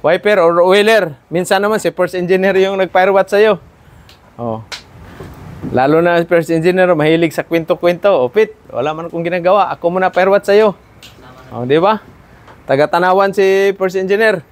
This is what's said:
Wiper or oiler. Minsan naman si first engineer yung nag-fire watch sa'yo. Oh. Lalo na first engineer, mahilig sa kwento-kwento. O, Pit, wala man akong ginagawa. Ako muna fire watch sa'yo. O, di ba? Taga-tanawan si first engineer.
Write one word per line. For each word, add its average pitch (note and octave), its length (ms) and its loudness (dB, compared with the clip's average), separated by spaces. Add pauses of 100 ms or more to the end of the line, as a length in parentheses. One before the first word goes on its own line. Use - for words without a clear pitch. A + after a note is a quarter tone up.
Wiper F#3+ 320 0
or E3+ 240 2
oiler. G3 640 2
Minsan F3+ 320 -2
naman G#3 240 -2
si E3+ 80 -2
first F3+ 240 -4
engineer F#3 480 0
yung G3 160 -2
nag-fire F#3+ 320 0
watch F#3+ 240 0
sa'yo. G#3 240 2 (800)
Oh. A2+ 240 -8 (1120)
Lalo C#3 240 2
na E3+ 240 2
first E3 240 0
engineer, F3+ 480 0
mahilig D#3+ 400 0
sa E3 80 -4
kwento-kwento. E3+ 720 -2
O, B2+ 160 0
Pit, G#3+ 240 -2 (160)
wala C#3+ 240 -6
man E3 160 -12
akong E3+ 160 -8
ginagawa. F3+ 480 0
Ako E3+ 160 -4
muna F#3 240 -2
fire F#3+ 160 2
watch G3 160 0
sa'yo. G3+ 320 2 (720)
O, A#2 160 -8
di D3+ 160 2
ba? G#3+ 160 0 (720)
Taga-tanawan F3+ 640 0
si G3 400 0
first F#3+ 240 -4
engineer. G3 540 0